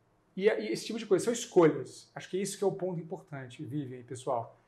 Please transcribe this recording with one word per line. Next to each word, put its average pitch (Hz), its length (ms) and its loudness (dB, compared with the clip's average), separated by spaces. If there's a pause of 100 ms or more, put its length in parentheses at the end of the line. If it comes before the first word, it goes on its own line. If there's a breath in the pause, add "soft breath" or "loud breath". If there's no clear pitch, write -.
(360)
E, 185 100 -4
e 214 260 2
esse - 120 -4
tipo 220 140 -6
de 220 80 -8
coisa, 180 180 4
são 240 80 2
escolhas. - 800 4
Acho - 160 -14
que - 80 -6
isso 196 220 -4
que 202 60 -2
é - 20 2
o 185 60 2
ponto 180 280 -4
importante, 143 640 -14
Vivian 127 360 -8
e - 20 -20
pessoal. 120 640 -6